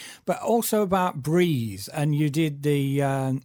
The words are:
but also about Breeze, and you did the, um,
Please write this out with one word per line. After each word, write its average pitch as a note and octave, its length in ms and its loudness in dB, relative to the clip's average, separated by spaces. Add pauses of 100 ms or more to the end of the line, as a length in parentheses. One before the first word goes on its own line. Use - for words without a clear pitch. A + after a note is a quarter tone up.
(260)
but - 160 -2
also A3 420 2
about F3+ 400 0
Breeze, C3+ 640 0
and D3+ 260 0
you D3+ 140 2
did D3 320 -2
the, C#3+ 400 0
um, C3+ 440 0